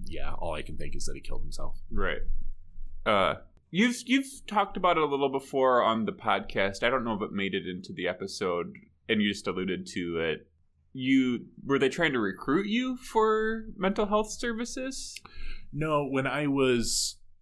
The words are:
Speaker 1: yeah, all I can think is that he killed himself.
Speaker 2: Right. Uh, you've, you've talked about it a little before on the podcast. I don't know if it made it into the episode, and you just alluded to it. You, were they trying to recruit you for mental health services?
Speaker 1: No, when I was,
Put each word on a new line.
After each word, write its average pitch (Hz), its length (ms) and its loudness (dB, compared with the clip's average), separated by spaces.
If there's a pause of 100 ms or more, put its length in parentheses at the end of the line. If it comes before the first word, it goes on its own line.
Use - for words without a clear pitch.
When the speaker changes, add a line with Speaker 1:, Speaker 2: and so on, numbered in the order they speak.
Speaker 1:
yeah, - 300 0
all 85 200 -2
I 73 80 -4
can 78 160 -8
think 73 180 -2
is 80 100 0
that 71 100 -2
he - 60 -10
killed - 200 -2
himself. - 360 -2 (120)
Speaker 2:
Right. 95 300 2 (840)
Uh, 95 300 4 (360)
you've, 240 340 2
you've 269 400 0
talked 202 300 0
about 180 220 4
it 160 60 4
a 147 40 4
little 139 240 2
before 131 500 4
on 113 240 4
the 98 60 0
podcast. 101 720 0
I 120 60 4
don't 127 160 2
know 117 80 -2
if 98 80 -4
it 107 100 -4
made 98 240 -2
it 92 100 -4
into 92 280 -10
the 87 160 -2
episode, 90 640 -4 (340)
and 110 140 2
you 104 100 2
just - 160 -8
alluded 92 460 -2
to 85 260 -4
it. 80 280 -2 (440)
You, 127 540 2 (200)
were 135 140 2
they 135 80 4
trying 160 240 0
to 127 80 0
recruit 131 480 0
you 247 300 -2
for 220 680 0 (100)
mental 202 300 0
health 214 240 0
services? 240 880 -8 (500)
Speaker 1:
No, 147 340 0
when 135 220 0
I 143 200 0
was, 127 680 2 (240)